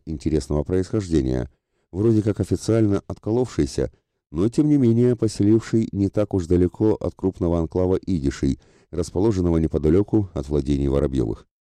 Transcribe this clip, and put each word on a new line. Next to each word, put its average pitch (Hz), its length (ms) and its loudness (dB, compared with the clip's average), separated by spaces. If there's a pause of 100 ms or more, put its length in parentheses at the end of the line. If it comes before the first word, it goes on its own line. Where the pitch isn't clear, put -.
интересного 76 560 -2
происхождения, 82 880 -2 (400)
вроде 110 320 2
как 104 160 -2
официально 104 720 0
отколовшийся, 92 840 -4 (400)
но 87 180 0
тем 151 200 0
не 147 80 4
менее 120 400 4
поселивший 110 760 0
не 98 180 0
так 104 260 -2
уж 90 120 -2
далеко 90 480 2
от - 220 -6
крупного 87 420 -2
анклава 90 380 0
идишей, 69 640 -2 (320)
расположенного 87 640 0
неподалёку 80 760 2
от 69 140 -8
владений 69 380 0
Воробьёвых. 65 640 -2 (120)